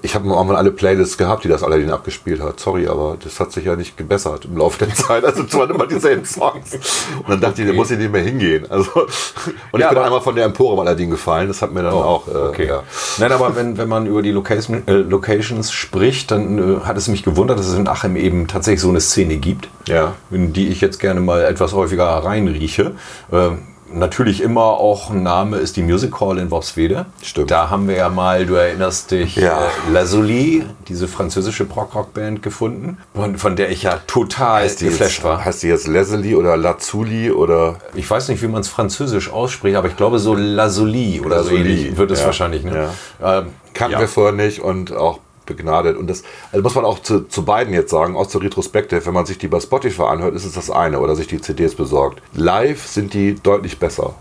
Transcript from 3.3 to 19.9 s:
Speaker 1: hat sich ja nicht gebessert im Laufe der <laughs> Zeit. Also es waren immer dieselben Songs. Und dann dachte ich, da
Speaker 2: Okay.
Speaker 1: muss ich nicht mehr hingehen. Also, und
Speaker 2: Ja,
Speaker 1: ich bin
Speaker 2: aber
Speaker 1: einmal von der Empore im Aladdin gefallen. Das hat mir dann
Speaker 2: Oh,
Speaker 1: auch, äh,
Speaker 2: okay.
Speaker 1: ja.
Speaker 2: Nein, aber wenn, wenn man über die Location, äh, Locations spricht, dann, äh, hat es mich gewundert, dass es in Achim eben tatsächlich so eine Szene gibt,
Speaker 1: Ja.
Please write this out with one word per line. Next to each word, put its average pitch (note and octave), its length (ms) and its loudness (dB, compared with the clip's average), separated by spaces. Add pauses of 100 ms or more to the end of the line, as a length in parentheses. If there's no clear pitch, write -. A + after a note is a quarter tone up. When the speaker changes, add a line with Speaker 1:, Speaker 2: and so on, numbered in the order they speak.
Speaker 1:
hat F2 100 -2
sich F2 140 -6
ja F2 100 0
nicht E2+ 220 -8
gebessert D#2 480 -2
im E2+ 120 -6
Laufe D#2+ 280 2
der G#2+ 100 -4
<laughs> - 0 -
Zeit. - 300 2
Also C#3 180 2
es - 100 -6
waren C3+ 180 2
immer B2 140 0
dieselben C#3+ 400 2
Songs. - 480 -4 (460)
Und - 100 -10
dann G2 120 2
dachte G#2+ 200 0
ich, G#2 60 0
da G2+ 40 2
Speaker 2:
Okay. F#2 60 2
Speaker 1:
muss A2+ 140 2
ich A#2+ 60 0
nicht G#2 160 0
mehr F#2 100 2
hingehen. F#2 480 0
Also, F#2+ 180 2 (840)
und A2 80 2
Speaker 2:
Ja, - 60 6
Speaker 1:
ich - 20 6
bin C3 80 4
Speaker 2:
aber C3 80 2
Speaker 1:
einmal B2 160 2
von B2+ 140 0
der A#2 100 2
Empore A2 300 2
im F#2+ 40 2
Aladdin F2 300 0
gefallen. E2 400 0
Das F#2+ 120 -6
hat G#2 120 -4
mir F2+ 100 -2
dann F2 100 0
Speaker 2:
Oh, F#2+ 40 2
Speaker 1:
auch, E2 320 2
äh, - 80 -6
Speaker 2:
okay. C#2+ 300 -2
Speaker 1:
ja. C#2 140 -2 (360)
Speaker 2:
Nein, A#2 160 2
aber B2 240 2
wenn, A#2+ 200 -2
wenn A2+ 120 -2
man A2 160 0
über G#2 160 0
die G#2 100 0
Location, G#2 560 -2
äh, G2 60 4
Locations G#2 800 0
spricht, A#2 580 0
dann, G2 460 2
äh, F#2 80 -6
hat A2 120 -2
es G#2 120 -4
mich G2 140 -2
gewundert, G2+ 360 2
dass F#2+ 80 -2
es F2+ 100 0
in G2 120 0
Achim F#2 260 -2
eben F2+ 320 0
tatsächlich F#2+ 340 0
so F2+ 80 4
eine F2+ 120 4
Szene E2 340 2
gibt, C#2 320 -4 (200)
Speaker 1:
Ja. E2 260 2 (180)